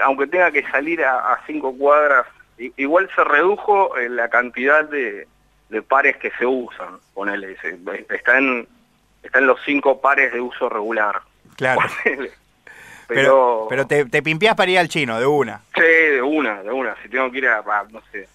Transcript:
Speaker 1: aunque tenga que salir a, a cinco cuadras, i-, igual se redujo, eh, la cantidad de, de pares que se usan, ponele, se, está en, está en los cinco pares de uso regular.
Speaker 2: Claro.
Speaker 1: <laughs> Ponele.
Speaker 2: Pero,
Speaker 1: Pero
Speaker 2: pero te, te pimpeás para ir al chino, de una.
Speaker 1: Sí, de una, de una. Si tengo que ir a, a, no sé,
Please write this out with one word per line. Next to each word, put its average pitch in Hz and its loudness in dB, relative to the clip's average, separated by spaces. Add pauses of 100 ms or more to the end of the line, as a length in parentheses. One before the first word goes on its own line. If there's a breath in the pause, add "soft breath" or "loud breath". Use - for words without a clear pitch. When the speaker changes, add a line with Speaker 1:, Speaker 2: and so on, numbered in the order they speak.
Speaker 1:
aunque 135 2
tenga 175 2
que 139 0
salir 156 -2
a, 127 0
a 117 -2
cinco 139 -6
cuadras, 143 4 (320)
i-, 123 -12
igual 165 0
se 175 2
redujo, 185 2
eh, 120 -4
la 120 -2
cantidad 127 2
de, 123 -6 (440)
de 107 -4
pares 135 2
que 107 -8
se 123 -2
usan, 117 -6 (140)
ponele, 98 -8
se, 87 -10 (340)
está 123 2
en, 127 0 (560)
está - 0
en 135 2
los 123 -4
cinco 143 0
pares 135 2
de 120 -4
uso 123 -6
regular. 107 -2 (340)
Speaker 2:
Claro. 135 0 (140)
Speaker 1:
<laughs> - -10
Ponele. 135 -4 (760 loud breath)
Speaker 2:
Pero, 123 4
Speaker 1:
Pero 127 -2
Speaker 2:
pero - -
te, 147 2
te 143 0
pimpeás 160 2
para 190 2
ir 185 4
al 165 2
chino, 123 -2
de 120 0
una. 135 0 (140)
Speaker 1:
Sí, 165 2
de 165 4
una, 131 -2
de 104 -8
una. 123 -4
Si 113 -20
tengo 131 -4
que 127 -8
ir 127 0
a, 113 2
a, 101 -2
no 110 -20 (100)
sé, 98 -14